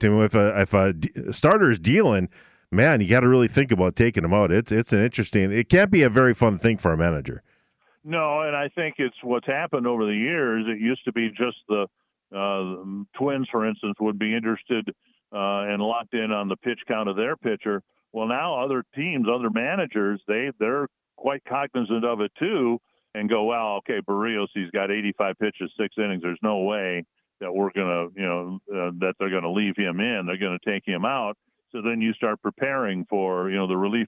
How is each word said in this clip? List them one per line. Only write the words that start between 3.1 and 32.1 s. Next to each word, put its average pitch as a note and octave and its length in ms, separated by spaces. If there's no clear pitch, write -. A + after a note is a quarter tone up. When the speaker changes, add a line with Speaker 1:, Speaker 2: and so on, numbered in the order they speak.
Speaker 1:
really B2 180
think C3+ 240
about F#2 240
taking A#2 300
him E2+ 80
out. G2+ 180
It's, A2 180
it's A2 220
an G2+ 100
interesting, G#2 480
it A2 200
can't F#3+ 200
be F#3 120
a C3 80
very B2 240
fun G#2+ 240
thing A2 200
for F2 140
a D#2+ 60
manager. D2 440
Speaker 2:
No, D#3 380
and D3+ 120
I C#3+ 140
think D#3 300
it's B2+ 260
what's B2 240
happened C#3 400
over A#2 180
the G#2 80
years. A#2 540
It A2 140
used B2 240
to A#2+ 80
be A2+ 160
just A#2 280
the, G#2 180
uh, F#2+ 480
Twins, C3+ 320
for A2 160
instance, G#2 360
would G#2+ 180
be G#2+ 160
interested, A2+ 540
uh, G2+ 380
and G2+ 100
locked A#2 320
in A2 200
on G2+ 160
the F#2 80
pitch A#2+ 280
count A2 220
of G2 80
their A#2+ 220
pitcher. G#2 440
Well, A2 160
now C#3 340
other C3 220
teams, C#3+ 400
other A#2+ 160
managers, A2+ 800
they, A#2+ 320
they're C3+ 280
quite C#3 280
cognizant A#2+ 600
of A#2 160
it G#2 160
too, D3 420
and G#2 120
go, G#2+ 180
"Well, A2 320
okay, G2+ 240
Berrios, G2+ 520
he's F#2 160
got G2 220
eighty-five G2+ 480
pitches, G2 360
six G#2 220
innings. G2+ 240
There's F2 220
no G#2+ 160
way F#2+ 440
that F#2 100
we're F#2+ 200
gonna, F2 440
you G2 80
know, F2+ 360
uh, F2+ 280
that F#2 180
they're G2 140
gonna F2 200
leave G2+ 240
him F#2 240
in. G#2 280
They're F2+ 100
gonna F#2 260
take G2+ 220
him F#2+ 200
out." A#2 300
So A#2 100
then A2+ 200
you A2 120